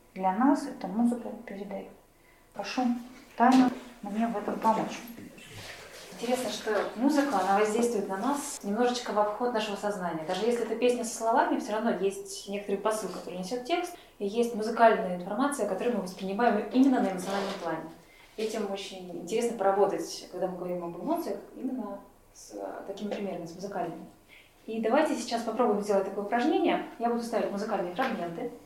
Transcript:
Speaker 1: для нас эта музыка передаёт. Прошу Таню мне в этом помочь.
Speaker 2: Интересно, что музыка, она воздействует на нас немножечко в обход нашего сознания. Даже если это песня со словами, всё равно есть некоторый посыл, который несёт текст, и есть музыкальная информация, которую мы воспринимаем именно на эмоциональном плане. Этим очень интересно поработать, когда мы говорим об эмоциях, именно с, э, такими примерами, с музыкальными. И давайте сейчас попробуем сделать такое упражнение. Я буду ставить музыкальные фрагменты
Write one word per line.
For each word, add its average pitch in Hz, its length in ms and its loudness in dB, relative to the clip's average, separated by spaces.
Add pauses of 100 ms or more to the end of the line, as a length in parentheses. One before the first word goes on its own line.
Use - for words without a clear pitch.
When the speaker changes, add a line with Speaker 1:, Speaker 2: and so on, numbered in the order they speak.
(140)
Speaker 1:
для 190 200 2
нас 254 340 4
эта - 200 -8
музыка 226 420 0 (180)
передаёт. 196 420 -10 (640)
Прошу - 300 -2 (540)
Таню - 340 8 (320)
мне 208 240 0
в 202 100 -2
этом - 220 -4
помочь. - 400 2 (1120)
Speaker 2:
Интересно, 240 380 -2
что - 200 -4 (260)
музыка, 277 420 4
она 196 180 4
воздействует 214 500 2
на 190 100 -2
нас 254 440 -2
немножечко 240 520 0
в 214 60 2
обход 208 340 0
нашего 214 220 -2
сознания. 180 520 -4
Даже 190 180 -2
если 233 180 2
это 220 120 -2
песня 247 280 2
со - 120 -6
словами, 247 440 2
всё - 120 -4
равно 226 180 0
есть 190 600 -4
некоторый 196 260 -4
посыл, 190 340 0
который - 300 -8
несёт 240 260 -6
текст, 349 300 -2 (240)
и 202 80 -2
есть 233 260 0
музыкальная 214 640 4
информация, 208 520 -2
которую 214 280 0
мы 185 80 -2
воспринимаем 202 680 0
именно 254 300 6
на 196 100 2
эмоциональном 190 420 -4 (100)
плане. 160 260 -6 (480)
Этим 220 340 -2
очень 190 380 -10 (120)
интересно 233 360 0
поработать, 196 760 2
когда 180 160 -2
мы 180 100 -6
говорим 180 260 -4
об 170 180 -8
эмоциях, 247 380 -2 (160)
именно 220 440 -6 (340)
с, - 200 -18
э, - 340 -10
такими 208 220 -6
примерами, 190 360 -4
с - 100 -12
музыкальными. 180 500 -6 (640)
И 220 140 -4
давайте 294 340 4
сейчас - 260 -2
попробуем 214 400 2
сделать 196 240 4
такое 202 200 -4
упражнение. 269 600 2 (140)
Я 233 100 2
буду 233 140 0
ставить 196 280 0
музыкальные 196 440 -2
фрагменты 175 560 -2 (140)